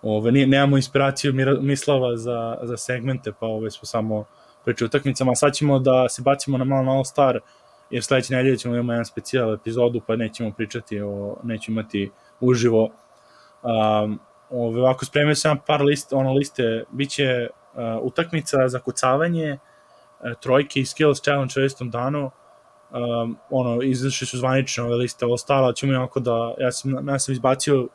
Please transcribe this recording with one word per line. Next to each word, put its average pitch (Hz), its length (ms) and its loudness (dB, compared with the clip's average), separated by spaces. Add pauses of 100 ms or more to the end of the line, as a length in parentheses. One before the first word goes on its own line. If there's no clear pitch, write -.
Ovaj, 110 300 2
nije, 135 160 6
nemamo 139 300 6
inspiraciju 135 560 0
Mira-, 135 280 2
Mislava 135 560 0
za, 113 440 -6
za 120 160 -8
segmente, 127 600 -6
pa, 113 60 -6
ovaj, 110 260 -4
smo - 140 -18
samo 110 400 -4 (400)
pričali 120 200 0
o 113 40 -4
utakmicama. 135 420 0
A 117 40 2
sad 143 180 2
ćemo 143 260 2
da 127 300 4
se - 120 -8
bacimo 139 360 0
na 131 80 0
malo 135 180 2
na 131 80 0
All 135 120 2
Star, 131 360 2 (500)
jer 120 140 -4
sledeće 131 320 0
nedelje 127 220 2
ćemo 120 180 -4
imati 120 160 -2
jedan 117 140 -2
specijal 117 480 -2
epizodu, 117 540 0
pa 113 80 0
nećemo 113 360 -4
pričati 107 500 -8
o, 101 420 -8
nećemo 110 320 -6
imati 104 360 -4 (280)
uživo. 117 440 4 (800)
Um, 107 560 0 (300)
ovaj, 117 320 -2
ovako, 131 240 2
spremio 147 300 2
sam 147 220 0 (100)
par 147 140 2
list-, 143 340 0
ono, 131 180 2
liste, 120 560 0
bit 139 200 -4
će, 127 400 0 (240)
uh, 123 60 -12 (220)
utakmica 139 640 0
za 123 120 -4
kucavanje, 147 800 0 (600)
uh, 120 220 -8
trojke 135 380 2
i 131 60 0
skills 151 360 2
challenge 139 360 0
u 135 80 2
istom 131 240 -6
danu. 131 420 -4 (600)
Um, 117 460 -4 (120)
ono, 123 320 0
izašli 131 460 -2
su 127 100 -8
zvanične 123 460 0
ove 120 120 0
liste 120 300 -2
All 120 120 2
Star, 135 260 2
ali 123 120 2
ćemo 139 180 -2
onako 127 260 -2
da, 117 380 -2
ja 127 140 0
sam, 135 380 -6
ja 139 100 -2
sam 135 140 -4
izbacio 131 600 2